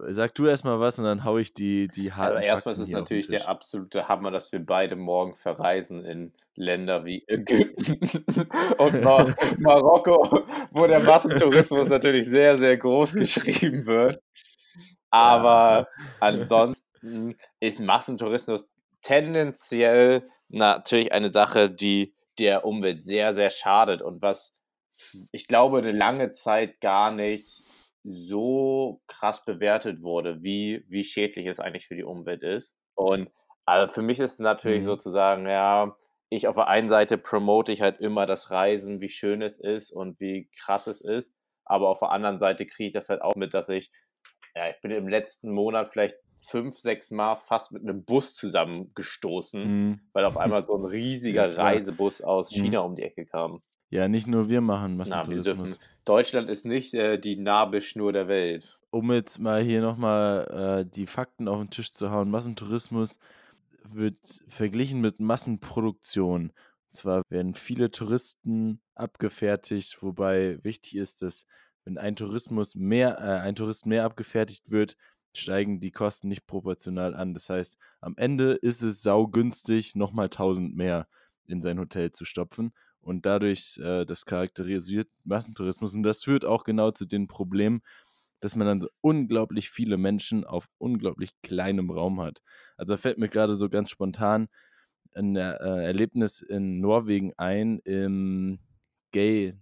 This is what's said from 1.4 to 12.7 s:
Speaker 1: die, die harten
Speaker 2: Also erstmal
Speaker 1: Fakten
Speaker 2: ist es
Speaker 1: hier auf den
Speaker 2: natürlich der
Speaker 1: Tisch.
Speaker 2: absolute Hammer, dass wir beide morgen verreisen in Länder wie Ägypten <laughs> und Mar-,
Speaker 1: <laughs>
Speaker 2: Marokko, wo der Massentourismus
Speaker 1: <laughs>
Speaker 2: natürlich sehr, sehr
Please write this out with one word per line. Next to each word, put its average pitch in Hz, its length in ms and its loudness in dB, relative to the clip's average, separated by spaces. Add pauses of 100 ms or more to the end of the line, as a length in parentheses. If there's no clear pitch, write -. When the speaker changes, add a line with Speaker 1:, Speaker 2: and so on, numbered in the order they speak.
Speaker 1:
die, 101 360 0
die 98 220 -6
harten 104 280 0
Speaker 2:
Also - 20 0
erstmal 104 300 0
Speaker 1:
Fakten - 0 -
Speaker 2:
ist 101 80 -6
es 98 100 -8
Speaker 1:
hier 90 120 -4
auf 82 80 -12
den 104 100 -2
Speaker 2:
natürlich 101 80 -6
der 104 180 -4
Speaker 1:
Tisch. - 20 -4
Speaker 2:
absolute 95 600 -6
Hammer, 95 240 -2
dass 92 180 -6
wir 90 140 -6
beide 90 320 0
morgen 90 400 -2
verreisen 87 680 -4
in 85 280 -12 (240)
Länder 90 480 -2
wie 90 240 -8
Ägypten 107 720 0
<laughs> 165 760 -2
und 143 220 4
Mar-, 131 320 8 (140)
Speaker 1:
<laughs> - 100 -2
Speaker 2:
Marokko, 151 880 6 (280)
wo 160 160 6
der 156 120 8
Massentourismus 147 880 6
Speaker 1:
<laughs> - 20 0
Speaker 2:
natürlich 131 360 4
sehr, 139 320 8
sehr 127 180 6